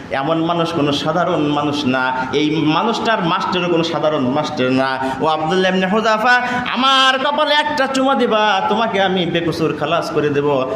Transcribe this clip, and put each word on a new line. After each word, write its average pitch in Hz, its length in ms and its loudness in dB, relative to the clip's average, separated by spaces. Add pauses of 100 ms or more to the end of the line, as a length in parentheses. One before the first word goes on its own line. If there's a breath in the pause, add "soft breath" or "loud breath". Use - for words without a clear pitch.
(120 loud breath)
এমন 160 340 0
মানুষ 170 280 0
কোনো 143 180 0
সাধারণ 160 500 0
মানুষ 147 440 0
না, 127 480 0
এই 151 220 0
মানুষটার 208 680 0
মাস্টারও 180 460 -2
কোনো 165 140 2
সাধারণ 151 440 0
মাস্টার 131 440 0
না। 131 260 0 (240 loud breath)
ও 147 60 0
আব্দুল্লাহ 170 440 0
ইবনে 185 160 0
হুযাফা, 220 540 2 (300 loud breath)
আমার 262 480 2
কপালে 294 340 0
একটা 294 340 0
চুমা 269 280 2
দিবা, 214 540 2
তোমাকে 214 320 0
আমি 185 240 2
বেকসুর 160 540 0
খালাস 151 320 -2
করে 147 180 0
দেব। 139 460 0